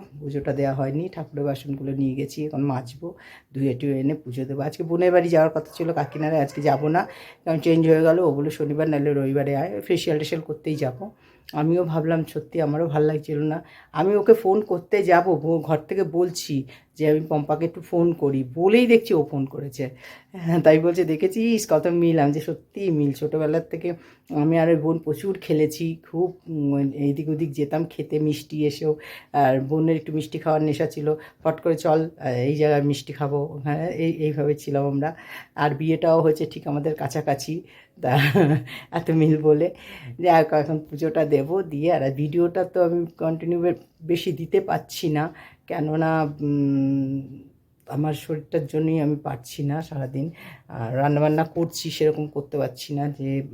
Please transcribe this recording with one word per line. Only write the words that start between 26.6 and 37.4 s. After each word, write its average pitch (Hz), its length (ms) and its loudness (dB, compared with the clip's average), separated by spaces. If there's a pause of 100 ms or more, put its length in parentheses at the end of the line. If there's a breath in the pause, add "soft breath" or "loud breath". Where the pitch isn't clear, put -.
এইদিক 143 380 -2
ওদিক 151 220 -2
যেতাম 151 340 -2
খেতে, - 340 -4
মিষ্টি 151 480 -2
এসেও। 151 280 -2 (380 loud breath)
আর 135 280 4
বোনের 160 340 2
একটু 160 180 -6
মিষ্টি 156 260 -6
খাওয়ার 160 220 0
নেশা 156 240 0
ছিল, 151 300 -2 (280 loud breath)
ফট 160 180 -2
করে, 165 140 2
"চল, 160 420 2
আহ, 147 100 -8
এই 127 280 0
জায়গায় 151 260 4
মিষ্টি 143 320 -2
খাবো।" 147 500 -4
হ্যাঁ, 151 260 -2
এই, 165 220 -2
এইভাবে 151 440 0
ছিলাম 143 300 -2
আমরা। 139 300 -2 (400 loud breath)
আর 147 200 0
বিয়েটাও 160 460 2
হয়েছে 156 240 2
ঠিক - 220 -10
আমাদের 147 280 -2
কাছাকাছি, 151 640 -4 (400 loud breath)